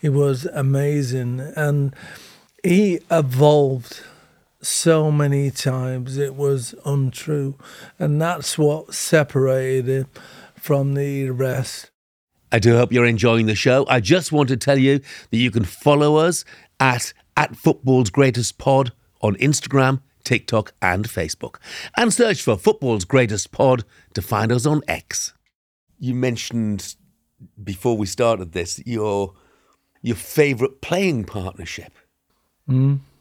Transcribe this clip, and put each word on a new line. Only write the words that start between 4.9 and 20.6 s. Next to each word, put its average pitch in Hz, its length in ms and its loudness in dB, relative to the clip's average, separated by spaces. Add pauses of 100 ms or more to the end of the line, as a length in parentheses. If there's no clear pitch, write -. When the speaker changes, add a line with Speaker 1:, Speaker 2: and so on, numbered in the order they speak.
Speaker 1:
many 143 400 2
times, 127 640 -6
it 139 180 -4
was 139 400 -2 (120)
untrue, 139 680 -4 (440)
and 147 220 0
that's 165 360 -4
what 151 380 -2
separated 131 920 0
him 131 180 -2 (500)
from 139 380 -2
the 139 360 -4
rest. 127 600 -6 (600)
Speaker 2:
I - 100 4
do 117 160 6
hope 117 160 4
you're 120 120 4
enjoying 117 420 4
the 107 100 0
show. 131 320 4
I 127 120 2
just 147 300 2
want 147 180 2
to 131 80 0
tell 139 220 2
you 135 220 4 (300)
that - 60 -2
you 123 140 2
can 107 140 0
follow 147 520 2
us 165 280 2 (340)
at, 127 340 0 (240)
at 147 200 -2
Football's 127 540 2
Greatest 123 480 0
Pod 135 340 0 (280)
on 107 160 0
Instagram, 131 640 0 (220)
TikTok, 113 580 -2